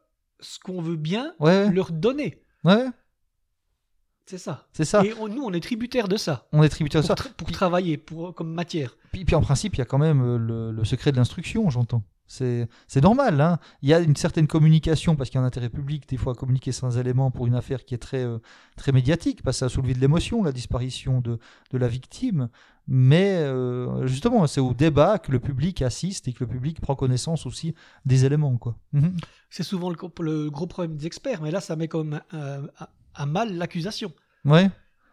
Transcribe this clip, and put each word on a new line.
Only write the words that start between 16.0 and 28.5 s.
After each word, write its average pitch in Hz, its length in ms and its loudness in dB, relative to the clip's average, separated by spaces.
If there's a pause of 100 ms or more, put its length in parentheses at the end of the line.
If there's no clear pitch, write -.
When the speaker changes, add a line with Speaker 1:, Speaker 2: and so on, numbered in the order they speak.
Speaker 2:
des 131 80 -4
fois, 127 160 -4
à 117 40 -6
communiquer 131 360 -2
certains 123 260 -4
éléments 127 320 0
pour 123 160 -4
une 120 100 2
affaire 123 280 -4
qui - 100 -10
est 120 40 -6
très, 131 260 -6
euh, 117 140 -4 (400)
très 139 160 0
médiatique, 139 500 2
parce 131 140 -2
que - 20 -8
ça 131 60 -2
a 120 40 -2
soulevé 127 240 -2
de 123 60 -2
l'émotion, 165 420 2
la 151 120 -2
disparition 127 640 -4
de, 117 200 -4 (320)
de 131 60 -4
la 123 120 0
victime. 131 580 -4 (400)
Mais, 147 520 4
euh, 127 680 -2
justement, 170 400 2
c'est 139 140 0
au 131 120 0
débat 156 460 4
que - 140 -4
le 120 80 0
public 143 400 -4
assiste 143 480 -4
et 120 40 -8
que 127 120 -6
le - 40 -8
public 127 300 -6
prend - 160 -4
connaissance 135 500 -2
aussi 151 280 -8 (320)
des 131 180 4
éléments, 139 340 2